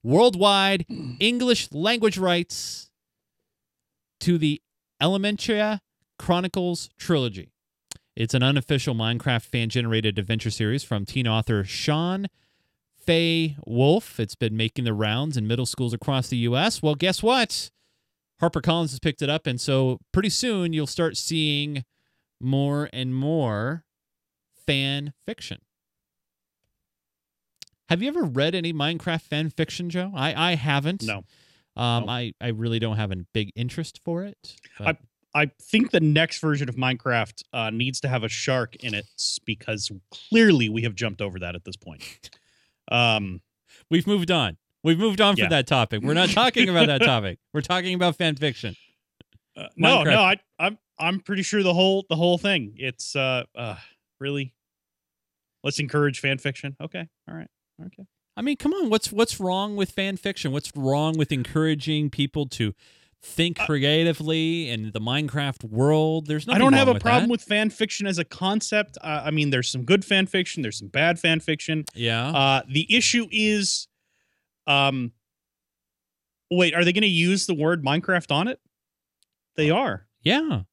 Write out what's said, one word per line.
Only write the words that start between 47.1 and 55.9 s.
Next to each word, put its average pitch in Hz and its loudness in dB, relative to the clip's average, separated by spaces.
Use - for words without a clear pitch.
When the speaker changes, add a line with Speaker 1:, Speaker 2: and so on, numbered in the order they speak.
Speaker 1:
We're 151 -2
talking 180 -2
about 180 2
fan 160 0
fiction. 131 -4
Speaker 2:
Uh, - -12
no, 226 6
Speaker 1:
Minecraft. 156 2
Speaker 2:
no, 208 6
I, 190 4
I'm, 202 -2
I'm 175 -2
pretty 196 -4
sure 208 0
the 180 4
whole, 190 4
the 160 0
whole 175 4
thing. 151 -2
It's, 127 -8
uh, 131 0
uh, 113 -8
really, 139 -6
let's 143 -4
encourage 147 -2